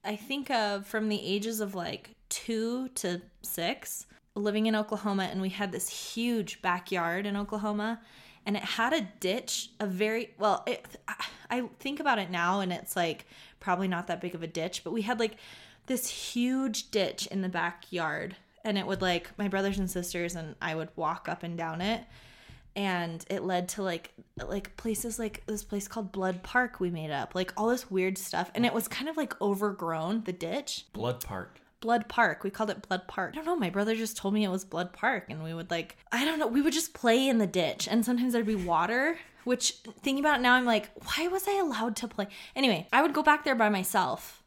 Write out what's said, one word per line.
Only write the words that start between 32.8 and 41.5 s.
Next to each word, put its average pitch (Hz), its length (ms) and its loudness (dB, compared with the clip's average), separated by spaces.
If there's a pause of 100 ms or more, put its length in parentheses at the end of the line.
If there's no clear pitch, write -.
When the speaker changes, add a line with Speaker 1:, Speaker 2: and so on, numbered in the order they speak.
Speaker 1:
Blood 180 220 -2
Park. 185 240 -4
I - 40 -10
don't 311 100 -6
know. 349 100 2
My 196 140 2
brother 208 260 2
just 220 200 -4
told 196 180 0
me 214 100 4
it 190 60 2
was 185 160 0
Blood 180 260 -4
Park, 226 380 0
and 156 120 -8
we 165 120 -6
would, 165 160 -8
like, 165 260 -2 (160)
I 240 140 2
don't 320 120 0
know. 302 80 2
We 240 140 4
would 285 140 4
just 330 200 -2
play 247 340 4
in 240 100 4
the 208 80 4
ditch, 170 440 0
and 220 140 4
sometimes 247 300 2
there'd 233 120 4
be 220 80 2
water, 208 640 2 (260)
which, 247 340 2 (240)
thinking 277 200 2
about 294 180 6
it - 20 2
now, 247 120 8
I'm 254 120 6
like, 226 240 4 (160)
"Why 320 220 0
was 381 200 0
I 403 100 2